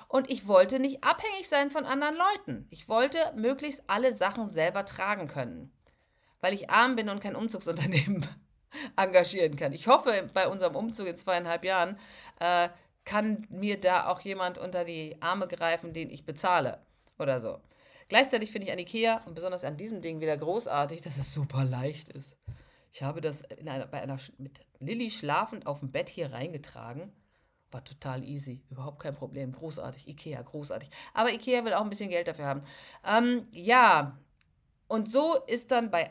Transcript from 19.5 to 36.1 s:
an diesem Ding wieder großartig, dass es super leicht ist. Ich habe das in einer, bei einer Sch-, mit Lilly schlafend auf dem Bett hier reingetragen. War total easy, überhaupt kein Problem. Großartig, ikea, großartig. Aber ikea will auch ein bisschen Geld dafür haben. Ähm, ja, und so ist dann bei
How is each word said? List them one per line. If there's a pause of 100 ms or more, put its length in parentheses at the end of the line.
an
diesem
Ding
wieder
großartig,
dass
es
super
leicht
ist. (540)
Ich
habe
das
in
einer,
bei
einer
Sch-,
mit (200)
Lilly
schlafend
auf
dem
Bett
hier
reingetragen. (580)
War
total
easy,
überhaupt
kein
Problem.
Großartig,
ikea,
großartig. (240)
Aber
ikea
will
auch
ein
bisschen
Geld
dafür
haben. (420)
Ähm,
ja, (720)
und
so (100)
ist
dann
bei